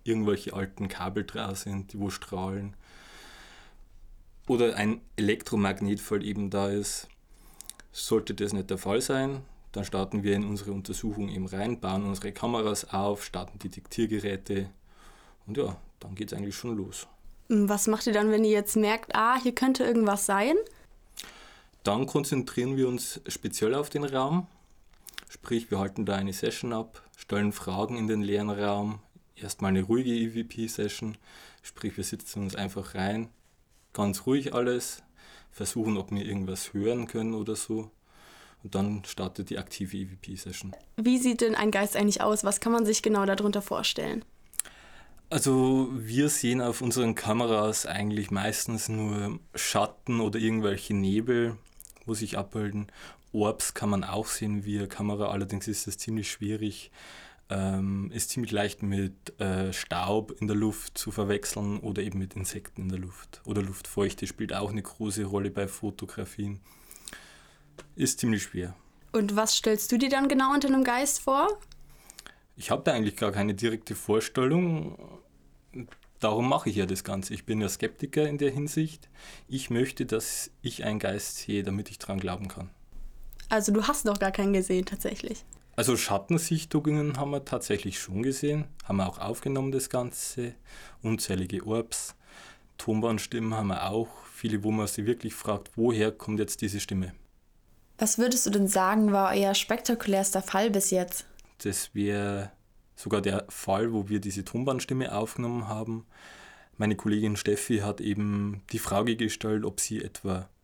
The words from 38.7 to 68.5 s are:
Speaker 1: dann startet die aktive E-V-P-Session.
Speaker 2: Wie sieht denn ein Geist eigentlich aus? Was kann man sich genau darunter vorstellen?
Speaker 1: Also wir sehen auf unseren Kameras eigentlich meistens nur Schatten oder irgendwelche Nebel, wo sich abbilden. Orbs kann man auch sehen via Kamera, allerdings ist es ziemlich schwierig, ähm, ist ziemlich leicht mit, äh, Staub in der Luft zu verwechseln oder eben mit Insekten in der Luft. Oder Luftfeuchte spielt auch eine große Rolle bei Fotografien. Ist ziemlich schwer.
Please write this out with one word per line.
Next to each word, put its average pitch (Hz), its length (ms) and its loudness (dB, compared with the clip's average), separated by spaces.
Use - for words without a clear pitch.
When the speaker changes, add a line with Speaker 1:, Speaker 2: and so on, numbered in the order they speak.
Speaker 1:
dann 101 300 0
startet 95 460 -6
die - 80 -4
aktive 95 380 -8
E-V-P-Session. 95 800 -10
Speaker 2:
Wie 247 220 6
sieht 247 220 2
denn 226 140 4
ein 214 160 4
Geist 202 260 2
eigentlich 208 240 4
aus? - 240 2
Was 202 160 2
kann 226 120 2
man 233 140 4
sich 214 160 2
genau 208 220 4
darunter 202 380 2
vorstellen? - 640 -2
Speaker 1:
Also 131 600 6
wir 120 360 2
sehen 127 320 2
auf 120 220 0
unseren 117 320 4
Kameras 110 720 2
eigentlich 104 440 -2
meistens 110 580 0
nur 104 500 -2
Schatten - 640 0
oder 107 180 2
irgendwelche 110 560 2
Nebel, 113 600 2
wo 113 100 -4
sich 107 220 -4
abbilden. 104 520 -4
Orbs 107 420 0
kann 110 160 0
man 98 140 2
auch 95 220 -4
sehen 104 380 -2
via 104 220 -2
Kamera, 104 440 -2
allerdings 98 380 -4
ist - 180 -2
es 101 120 -6
ziemlich 110 320 -4
schwierig, 107 600 -4
ähm, 98 640 0
ist 110 180 -4
ziemlich 117 200 -2
leicht 104 320 -2
mit, 98 580 -2
äh, 95 320 0
Staub 101 680 -2
in 107 80 -2
der 104 80 2
Luft 107 420 -2
zu - 140 -6
verwechseln 101 640 0
oder 101 240 -4
eben 98 160 -4
mit 95 160 -4
Insekten - 480 -8
in 95 60 -2
der 92 100 -4
Luft. - 460 -12
Oder 104 180 0
Luftfeuchte 98 640 -2
spielt - 260 -6
auch 98 180 -2
eine 107 120 -4
große 107 420 -4
Rolle 98 260 0
bei 98 180 -2
Fotografien. 101 920 -6
Ist - 240 0
ziemlich 110 220 2
schwer. 90 320 -6